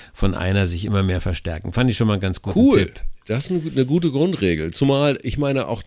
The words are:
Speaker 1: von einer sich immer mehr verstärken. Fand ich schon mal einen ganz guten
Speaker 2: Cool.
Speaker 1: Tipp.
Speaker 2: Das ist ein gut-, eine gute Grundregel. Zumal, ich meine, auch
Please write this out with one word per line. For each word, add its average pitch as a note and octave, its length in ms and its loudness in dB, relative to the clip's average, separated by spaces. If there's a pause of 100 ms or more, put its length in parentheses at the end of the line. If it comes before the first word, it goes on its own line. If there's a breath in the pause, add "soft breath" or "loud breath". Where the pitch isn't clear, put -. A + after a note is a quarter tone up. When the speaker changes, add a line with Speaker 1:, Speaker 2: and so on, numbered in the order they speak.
(140)
Speaker 1:
von F#2+ 200 2
einer F#2+ 320 0
sich F2 200 -4
immer G2 160 2
mehr F2+ 180 0
verstärken. E2+ 540 -6
Fand B2 160 2
ich G2 80 0
schon A2+ 80 2
mal G#2 80 2
einen F#2+ 80 -2
ganz F#2+ 180 -4
guten - 180 -2
Speaker 2:
Cool. C4 280 6
Speaker 1:
Tipp. - 140 -14 (260)
Speaker 2:
Das A#2+ 200 -4
ist - 40 -4
ein F3 120 -2
gut-, D#3+ 140 -8
eine C3 80 4
gute E3 260 0
Grundregel. G2 640 0
Zumal, C#3 500 2
ich B2 140 -4
meine, C#3 300 -2
auch A2+ 200 -6